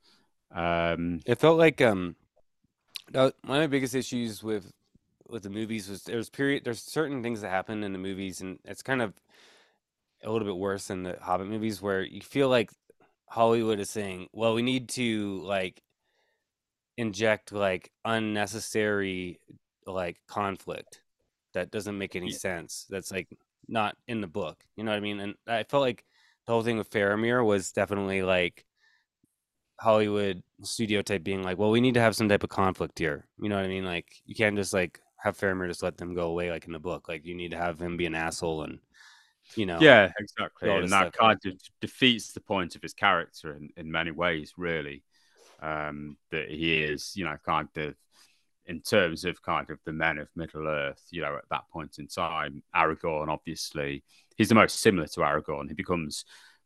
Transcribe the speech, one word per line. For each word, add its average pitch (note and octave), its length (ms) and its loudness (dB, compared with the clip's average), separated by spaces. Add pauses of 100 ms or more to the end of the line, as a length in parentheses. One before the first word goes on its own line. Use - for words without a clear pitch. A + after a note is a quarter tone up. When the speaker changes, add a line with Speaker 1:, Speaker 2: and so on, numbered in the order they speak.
(500)
Speaker 1:
Um, E2+ 760 0
Speaker 2:
It A#2+ 120 2
felt D#3+ 200 6
like, D#3+ 240 6
um, F#2+ 340 2 (960)
that, C3 240 4 (120)
one B2+ 100 0
of D3+ 60 4
my D#3+ 60 4
biggest C3 260 0
issues A#2 480 -4
with, G#2+ 280 -4 (560)
with A2 180 -12
the G2 60 -8
movies G#2+ 380 -4
was G2 140 -12
there's A2 260 -6
period, C#3 360 -2
there's A#2+ 180 -6
certain C#3+ 400 -4
things A#2 180 -4
that G2+ 80 -8
happen F#2+ 340 -4
in G2 120 -6
the F#2+ 40 -6
movies, F#2+ 440 -8
and F#2+ 240 -10
it's - 160 -14
kind C3 180 -2
of G#2+ 140 -4 (1080)
a G#2+ 80 -8
little A2 160 0
bit F#2+ 120 -4
worse G2 300 -4
than F#2 160 -6
the F2+ 180 -6
Hobbit F#2 240 0
movies, G#2+ 340 -4
where G2 220 0
you F#2+ 180 -10
feel C3+ 300 2
like A#2+ 200 4 (600)
Hollywood A2+ 500 4
is G2 80 -6
saying, F#2 440 -8
"Well, A2+ 220 2
we A2+ 80 2
need B2+ 280 -2
to, G#2+ 500 -2
like, F#2+ 420 -4 (1120)
inject, G#2+ 560 0
like, G2 400 0 (120)
unnecessary, G#2 1300 -2 (480)
like, F#2 400 -6
conflict - 720 -6 (540)
that F2+ 160 -4
doesn't G#2 260 -6
make G2 200 -6
any F2+ 140 -6
Speaker 1:
Yeah. - 80 -8
Speaker 2:
sense, E2+ 520 -8
that's, F#2+ 220 -8
like, F#2 260 -8 (300)
not G#2+ 280 0 (120)
in A2+ 120 -4
the G#2 60 -6
book." D#2+ 380 -8 (100)
You G#2 80 -12
know A2 80 -4
what G#2+ 60 0
I G#2 40 -2
mean? G#2 200 -6
And G2+ 160 -8 (100)
I A2+ 160 -2
felt C#3+ 200 2
like B2 220 0 (400)
the A#2 80 -2
whole A2+ 120 2
thing A#2 120 2
with G#2 140 -4
Faramir A2 560 4
was G2+ 240 2
definitely, G2 520 0
like, F#2 440 2 (1120)
Hollywood G#2 640 4 (200)
studio G#2 400 0
type G2 200 -2
being F#2+ 220 -4
like, F#2 120 -2
"Well, G#2 140 2
we A2+ 100 6
need B2+ 140 4
to A#2+ 60 6
have A2 160 6
some A2 120 4
type G2+ 140 6
of - 80 -4
conflict F#2 480 0
here." D2+ 300 -2 (120)
You G#2 80 -4
know G2+ 80 0
what G2 80 -2
I F#2+ 40 -2
mean? F#2+ 160 -4
Like, F2 420 -8
you G#2 80 -16
can't G#2+ 220 2
just, G2+ 180 -2
like, F2+ 260 0 (160)
have - 220 -4
Faramir F#2 300 0
just E2+ 140 -6
let F2 160 -4
them F2 160 -8
go F2 140 -2
away, F2 220 -2
like, D#2+ 160 -8
in E2+ 60 -10
the E2 60 -10
book. E2 300 -8
Like, D#2 180 -10
you E2+ 80 -10
need F2 180 -8
to E2+ 60 -8
have E2+ 220 -4
him F2 180 -6
be E2+ 80 0
an D#2+ 80 -4
asshole E2 480 -4
and, - 180 -12 (760)
you G#2+ 120 -2
know, E2+ 120 -2
Speaker 1:
Yeah, A#2 300 12
Speaker 2:
do E2+ 100 -6
Speaker 1:
exactly. G2+ 520 -4
Speaker 2:
all G2 60 4
Speaker 1:
And F#2 80 0
Speaker 2:
this F#2 80 0
Speaker 1:
that F#2 200 4
Speaker 2:
stuff. - 80 -4
Speaker 1:
kind A2 240 6
of F#2 160 -8 (200)
defeats A#2 520 0
the G#2 80 -14
point F#2 340 -4
of - 80 -16
his D#2+ 120 -10
character E2+ 600 0
in, D2 220 -16
in D#2+ 140 -12
many E2 220 -2
ways, D#2+ 440 -2
really. D#2 460 -6 (580)
Um, D2+ 560 -6 (140)
that D#2 180 -4
he D#2 340 2
is, D2+ 320 -4
you F#2 120 -4
know, D2+ 180 -6
kind D#2 320 0
of, D2+ 180 -4 (720)
in E2+ 160 -10
terms F2 460 2
of E2+ 160 -6
kind D#2 260 -2
of D2+ 160 -10
the E2 80 -8
men D#2+ 240 0
of D2 180 -10
Middle D#2 320 -8
Earth, C#2+ 440 -4
you E2+ 100 -8
know, D2 160 -4
at - 140 -12
that C#2+ 200 -6
point D#2 280 -12
in D2 80 -12
time, D#2 560 -6 (120)
Aragorn, D#2+ 540 0
obviously, D2 760 -6 (340)
he's G#2+ 120 4
the A2+ 60 8
most G2+ 260 8
similar F2+ 280 4
to - 120 -6
Aragorn. D2 480 0
He D#2 60 -10
becomes E2+ 500 -4 (420)